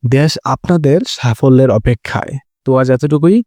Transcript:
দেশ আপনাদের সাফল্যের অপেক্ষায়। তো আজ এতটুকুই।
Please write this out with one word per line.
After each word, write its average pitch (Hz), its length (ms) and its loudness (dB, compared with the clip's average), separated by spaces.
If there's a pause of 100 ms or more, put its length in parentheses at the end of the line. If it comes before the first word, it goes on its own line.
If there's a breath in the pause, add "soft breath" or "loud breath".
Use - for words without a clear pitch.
(160)
দেশ 151 160 2 (140)
আপনাদের 151 540 0 (160)
সাফল্যের 123 560 2
অপেক্ষায়। - 600 -4 (300)
তো - 140 -6
আজ 131 140 0
এতটুকুই। 151 440 0 (120)